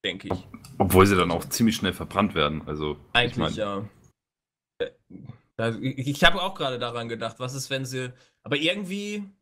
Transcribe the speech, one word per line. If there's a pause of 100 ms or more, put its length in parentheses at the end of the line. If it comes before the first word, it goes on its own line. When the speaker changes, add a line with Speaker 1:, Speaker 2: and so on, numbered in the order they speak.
Speaker 1:
Denke
ich. (320)
Speaker 2:
Obwohl
sie
dann
auch
ziemlich
schnell
verbrannt
werden.
Also, (160)
Speaker 1:
Eigentlich
Speaker 2:
ich
mein
Speaker 1:
ja. (920)
Äh, (680)
da,
ich,
ich
habe
auch
gerade
daran
gedacht,
was
ist,
wenn
sie. (300)
Aber
irgendwie. (180)